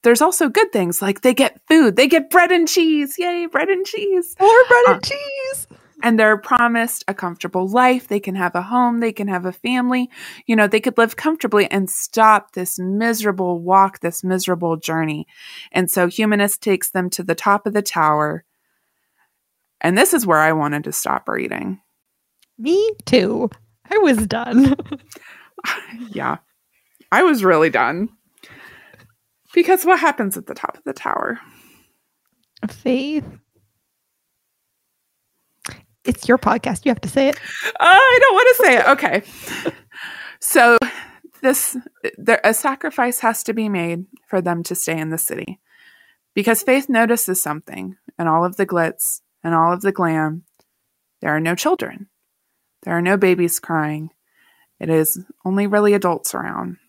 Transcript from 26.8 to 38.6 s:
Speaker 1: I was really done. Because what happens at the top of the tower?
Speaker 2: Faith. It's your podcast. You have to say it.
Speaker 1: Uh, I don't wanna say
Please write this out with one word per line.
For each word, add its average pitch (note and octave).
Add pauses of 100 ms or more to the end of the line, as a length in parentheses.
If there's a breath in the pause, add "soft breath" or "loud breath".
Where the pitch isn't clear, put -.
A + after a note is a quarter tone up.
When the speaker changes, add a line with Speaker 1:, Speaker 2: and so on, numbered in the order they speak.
Speaker 1:
I A#3
was D4
really E3
done. D3+ (1400 soft breath)
Because F4
what F4+
happens B3
at -
the -
top -
of -
the -
tower? - (1300 soft breath)
Speaker 2:
Faith. C4+ (2750 loud breath)
It's -
your A#3+
podcast. G#3+
You C#4
have A#3
to F#3
say C4+
it. -
Speaker 1:
Uh, - (400 loud breath)
I A#4+
don't C5
wanna B4
say D#4+